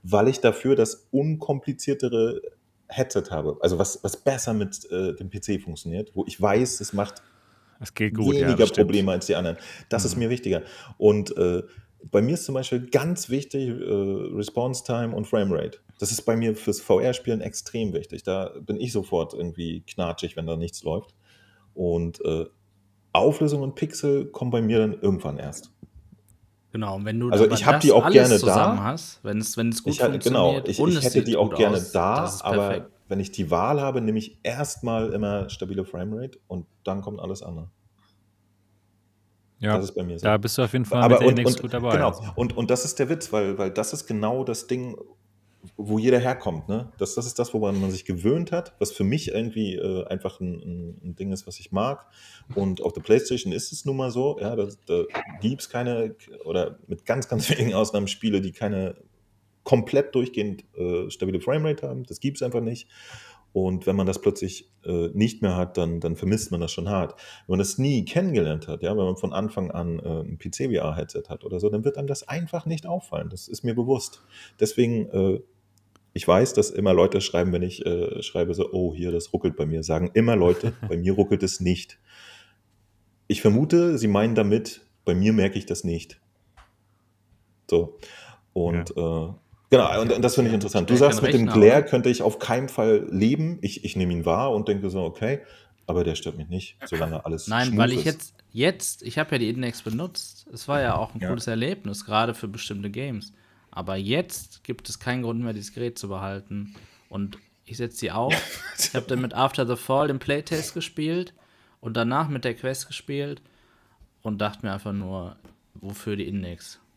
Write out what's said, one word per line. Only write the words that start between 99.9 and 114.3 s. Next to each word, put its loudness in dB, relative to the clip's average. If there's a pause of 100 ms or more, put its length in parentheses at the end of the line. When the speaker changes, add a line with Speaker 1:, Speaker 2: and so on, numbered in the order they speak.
Speaker 3:
Es -14
war 0
ja 0
auch -4
ein -8
Speaker 1:
Ja. -4
Speaker 3:
cooles -4
Erlebnis, -4
gerade 0
für -10
bestimmte -8
Games. -10 (380)
Aber -6
jetzt -4
gibt -10
es -12
keinen -4
Grund -4
mehr, -4
dieses -12
Gerät -6
zu -10
behalten. -8 (360)
Und -6 (280)
ich -14
setz -8
sie -4
auf. -2
Speaker 1:
<laughs> -12
Speaker 3:
Ich -2
hab -2
dann 0
mit -4
After 2
the -2
Fall 0
den -2
Playtest -4
gespielt -6 (460)
und -6
danach 0
mit -6
der -2
Quest -6
gespielt -8 (800)
und -6